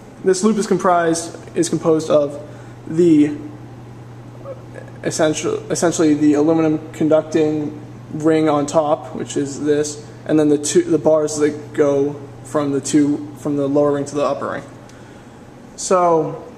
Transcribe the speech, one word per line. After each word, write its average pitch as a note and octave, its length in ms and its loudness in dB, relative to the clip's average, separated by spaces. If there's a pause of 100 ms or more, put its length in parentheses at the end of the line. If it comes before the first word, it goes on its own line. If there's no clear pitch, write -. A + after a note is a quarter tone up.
(220)
this F#3 220 2
loop G#3+ 140 4
is F#3+ 80 -2
comprised, E3+ 880 0
is E3 140 0
composed D#3+ 400 0
of D3 360 0 (400)
the D#3 500 4 (1700)
essential, D#3 520 -2 (180)
essentially D#3 420 2
the D3 200 4
aluminum D#3 580 2
conducting D#3 880 0 (320)
ring D#3 360 2
on D3 180 2
top, D#3 480 0
which - 220 -8
is C#3 280 -4
this, D3 420 -2 (200)
and D#3 120 2
then D3+ 100 4
the D3 100 4
two, E3+ 240 2
the E3 160 2
bars D3+ 400 2
that - 340 -2
go C#3+ 480 0 (240)
from C#3+ 280 -2
the C#3 80 0
two, D3 580 2
from D3 180 -4
the C#3 120 0
lower D3 240 4
ring C#3+ 120 -2
to C#3+ 100 -10
the C#3+ 100 0
upper B2+ 260 -2
ring. - 120 -8 (1120)
So E3 680 0 (140)